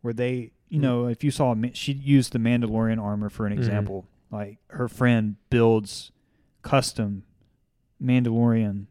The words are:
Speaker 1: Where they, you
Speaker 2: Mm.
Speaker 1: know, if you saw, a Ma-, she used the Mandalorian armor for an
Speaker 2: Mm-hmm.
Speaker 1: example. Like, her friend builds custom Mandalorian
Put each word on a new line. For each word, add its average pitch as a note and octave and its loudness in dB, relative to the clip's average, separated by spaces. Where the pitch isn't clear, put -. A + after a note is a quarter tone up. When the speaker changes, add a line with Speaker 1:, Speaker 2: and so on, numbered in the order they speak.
Speaker 1:
Where A#2+ -6
they, B2 -4
you D#3 -2
Speaker 2:
Mm. - 2
Speaker 1:
know, B2 0
if A#2+ -4
you D3 2
saw, C3 0
a A2+ 0
Ma-, A2+ -2
she - -6
used C#3 2
the B2 0
Mandalorian A2+ 0
armor G#2 -4
for A2 -6
an G#2 -2
Speaker 2:
Mm-hmm. G#2 -4
Speaker 1:
example. G#2 -2
Like, G#2 -10
her B2+ -4
friend A2+ 2
builds A2+ 2
custom G#2+ -2
Mandalorian A#2 2